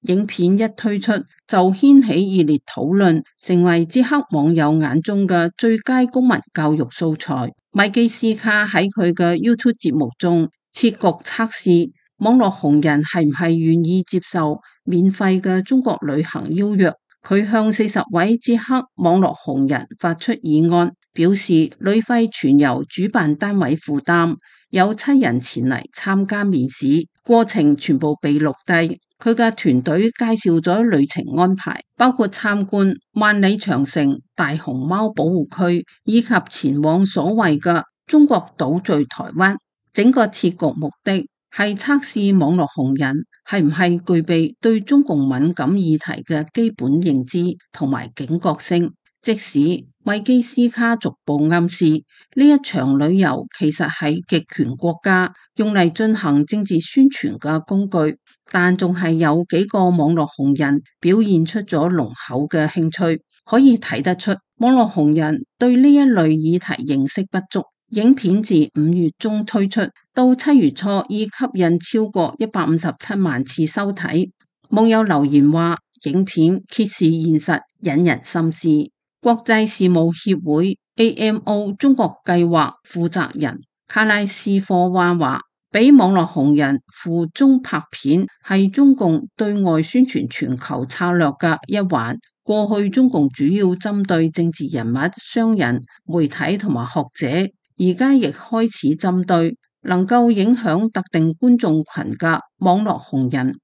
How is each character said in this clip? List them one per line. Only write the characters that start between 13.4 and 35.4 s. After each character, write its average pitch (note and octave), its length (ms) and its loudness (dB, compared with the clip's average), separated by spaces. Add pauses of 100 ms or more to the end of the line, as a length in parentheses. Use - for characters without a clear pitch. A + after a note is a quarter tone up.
願 E3 340 2
意 F3+ 180 0
接 F3+ 160 -4 (100)
受 D#3 300 -2 (240)
免 F3+ 220 0
費 F#3+ 340 0
嘅 F#3 220 -2
中 C4 180 0
國 B3+ 220 -2
旅 C#3+ 200 -4
行 - 320 -6
邀 G3+ 220 -2
約。 F3+ 180 2 (320)
佢 G3+ 240 0
向 A3 220 2
四 G#3+ 160 0
十 G#3+ 140 -2 (100)
位 F#3+ 240 2
捷 A#3 220 0
克 B3 260 -2 (120)
網 F3+ 260 2
絡 F3+ 120 2
紅 C3+ 360 -2
人 C#3 180 -4 (140)
發 E3+ 120 -2
出 E3+ 200 -4
議 D#3+ 420 2
案， F3 160 2 (220)
表 E3+ 200 2
示 E3 460 0
旅 G3+ 220 0
費 A3+ 280 0
全 C#3+ 300 2
由 C#3 300 0
主 F#3 180 -4
辦 F3 260 0
單 G3+ 240 -4
位 D#3 200 0
負 C#3+ 240 -6
擔， E3+ 340 0 (360)
有 G3 220 2
七 C#4 240 0
人 B2+ 220 0
前 A#2+ 240 -8
嚟 B2+ 180 -2 (160)
參 G3 280 -2
加 G#3 180 -4
面 D#3 240 0
試， D3 380 0 (180)
過 A#3 220 4
程 D3 320 2
全 C#3+ 200 0
部 D3+ 240 -2
被 D3 160 0
錄 D3+ 160 0 (120)
低。 E3+ 340 -2 (240)
佢 A#3 100 2
嘅 A#3 220 2
團 B2+ 260 2
隊 D#3+ 280 0
介 A#3 160 -4 (100)
紹 E3+ 240 2
咗 F3+ 240 0
旅 E3 220 2
程 - 180 -8 (140)
安 F#3 180 2
排， - 240 -10 (160)
包 B3+ 160 4
括 A#3+ 160 0
參 G3+ 380 -4
觀 G3 280 0 (200)
萬 G#3 280 2
里 G3 140 2
長 F3+ 300 -2
城、 C#3 340 -2 (160)
大 D3 180 -2
熊 C3+ 320 -6
貓 G3+ 280 -2
保 - 100 -2
護 E3 240 0